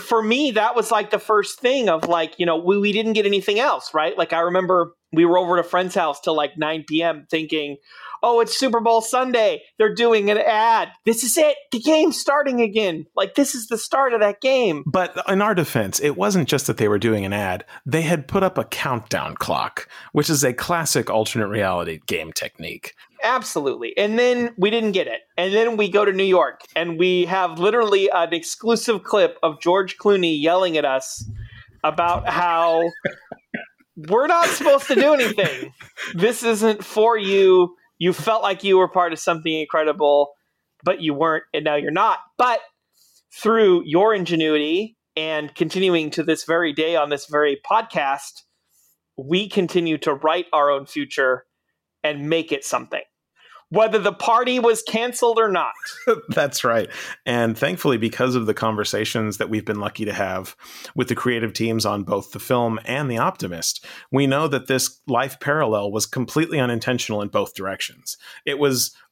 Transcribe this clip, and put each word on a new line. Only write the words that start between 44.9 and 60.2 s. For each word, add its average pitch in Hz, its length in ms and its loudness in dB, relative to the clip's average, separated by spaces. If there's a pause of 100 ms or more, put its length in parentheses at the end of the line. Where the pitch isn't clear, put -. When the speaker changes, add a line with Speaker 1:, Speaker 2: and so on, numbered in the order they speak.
Speaker 1:
and 156 380 -4
continuing 170 560 0
to 160 120 -6
this 156 220 -2
very 165 280 0
day 160 220 -2
on 147 140 0
this 143 180 -6
very 147 320 0 (100)
podcast, 160 760 -4 (760)
we 180 300 -2
continue 170 500 -2
to 151 160 -2
write 156 380 0
our 147 180 2
own 139 160 -2
future 131 580 -2 (600)
and 147 260 -4
make 160 220 -2
it 139 120 -6
something, - 380 -6 (640)
whether 214 300 2
the 196 140 0
party 247 480 2
was 226 200 4
canceled 233 600 0
or 220 80 4
not. 160 240 -2 (300)
Speaker 2:
<laughs> - 260 -2
That's 143 340 -2
right. 117 260 2 (380)
And 117 320 0
thankfully, 147 400 0
because 123 380 -2
of 113 100 0
the 104 80 0
conversations 107 840 -2
that 101 120 -4
we've 107 140 -2
been 104 160 -4
lucky 104 240 -6
to 104 80 -6
have 95 420 -6 (400)